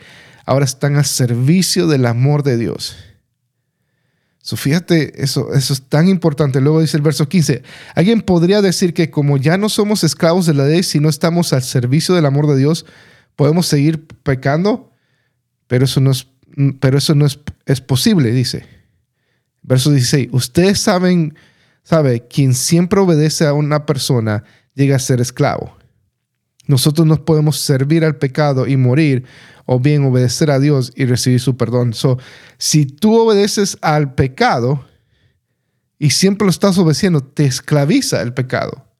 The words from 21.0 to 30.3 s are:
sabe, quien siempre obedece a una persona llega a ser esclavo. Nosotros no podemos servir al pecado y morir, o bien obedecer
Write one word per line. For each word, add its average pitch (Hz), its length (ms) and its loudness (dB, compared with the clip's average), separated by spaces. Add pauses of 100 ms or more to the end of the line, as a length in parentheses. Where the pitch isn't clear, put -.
sabe, 135 440 0
quien 131 280 0
siempre 175 460 0
obedece 160 460 2
a 147 60 2
una 147 320 -2
persona 113 600 -2 (300)
llega 135 220 2
a 127 40 0
ser 127 200 0
esclavo. 123 560 -4 (920)
Nosotros 151 400 2
no 156 180 0
podemos 151 360 0
servir 147 440 0
al 156 120 -2
pecado 139 500 -2
y 135 100 0
morir, 131 480 2 (400)
o 127 160 0
bien 143 240 2
obedecer 127 460 0